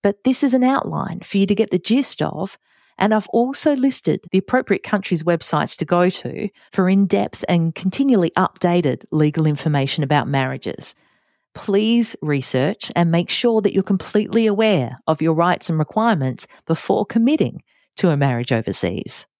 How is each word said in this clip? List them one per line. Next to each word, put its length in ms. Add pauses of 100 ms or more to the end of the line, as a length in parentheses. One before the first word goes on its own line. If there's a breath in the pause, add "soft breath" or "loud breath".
but 200
this 200
is 100
an 100
outline 580
for 180
you 80
to 80
get 160
the 80
gist 420
of. 360 (420)
And 140
I've 140
also 480
listed 460 (100)
the 60
appropriate 460
countries' 400
websites 540
to 80
go 240
to 400 (220 soft breath)
for 180
in-depth 600
and 260
continually 560
updated 800
legal 340
information 580
about 240
marriages. 680 (580)
Please 680
research 760
and 160
make 180
sure 320
that 120
you're 100
completely 600
aware 600
of 140
your 120
rights 360
and 100
requirements 680 (180 soft breath)
before 400
committing 560 (360)
to 120
a 80
marriage 340
overseas. 720 (140)